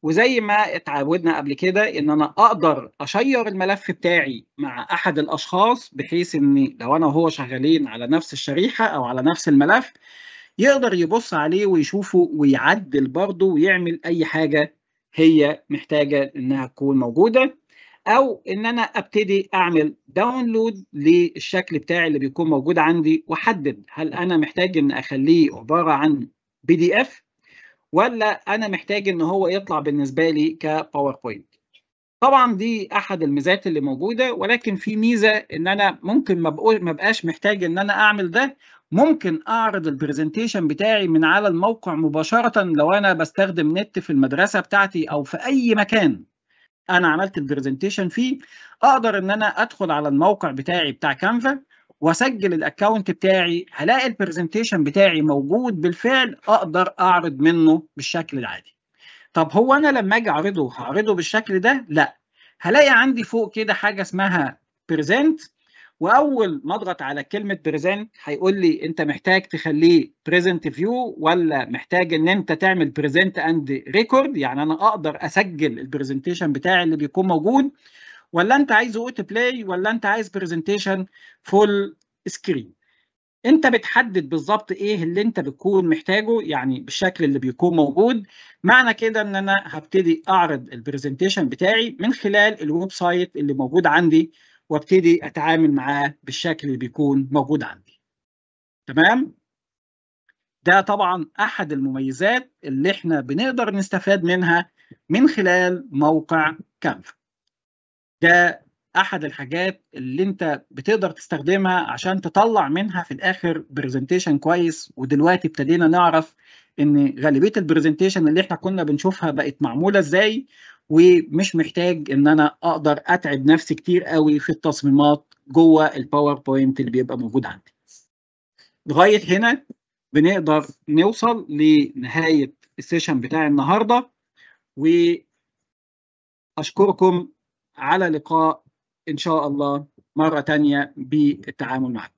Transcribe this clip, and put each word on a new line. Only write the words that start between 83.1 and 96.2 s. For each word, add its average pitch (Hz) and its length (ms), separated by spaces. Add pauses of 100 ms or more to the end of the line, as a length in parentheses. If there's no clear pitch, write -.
أنت 311 220
بتحدد 220 640
بالظبط 190 420
إيه 196 320
اللي 175 180
أنت 226 180
بتكون 180 500
محتاجه، 208 520
يعني 131 380
بالشكل - 440
اللي 139 160
بيكون 131 360
موجود. 185 480 (400)
معنى 233 300
كده 220 280
إن 202 140
أنا 196 300
هبتدي 165 640
أعرض 156 440
البرزنتيشن 139 760
بتاعي 220 500
من 220 140
خلال 208 480
الويب 170 300
سايت 180 440
اللي 147 180
موجود 139 340
عندي، 160 440 (380)
وابتدي 165 560
أتعامل 160 460
معاه 139 520